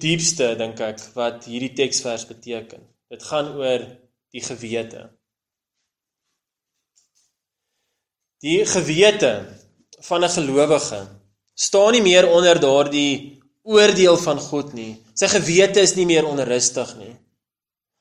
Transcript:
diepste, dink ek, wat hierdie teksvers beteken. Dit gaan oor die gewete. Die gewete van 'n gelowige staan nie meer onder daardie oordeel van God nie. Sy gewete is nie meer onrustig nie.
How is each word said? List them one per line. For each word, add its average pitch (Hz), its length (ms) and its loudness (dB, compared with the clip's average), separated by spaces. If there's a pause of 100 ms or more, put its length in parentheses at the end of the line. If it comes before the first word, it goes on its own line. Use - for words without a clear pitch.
diepste, 160 480 -2 (100)
dink 113 240 -8
ek, 110 160 -10 (160)
wat 120 320 -6
hierdie 123 240 -10
teksvers 127 560 -4
beteken. 113 560 -16 (240)
Dit 120 160 -20
gaan 147 320 -6
oor 127 320 -4 (480)
die 117 80 -14
gewete. 113 640 -10 (3500)
Die 170 240 0
gewete 170 640 2 (720)
van 175 180 -2
'n 175 140 0
gelowige 143 640 0 (560)
staan 208 400 2
nie 220 80 2
meer 180 240 6
onder 170 320 4
daardie 143 760 0 (300)
oordeel 196 560 4
van 151 200 -4
God - 360 -8
nie. 110 240 -14 (160)
Sy 196 160 0
gewete 185 520 4
is 170 120 2
nie 180 120 0
meer 160 200 2
onrustig 127 640 -4 (100)
nie. 107 140 -20 (880)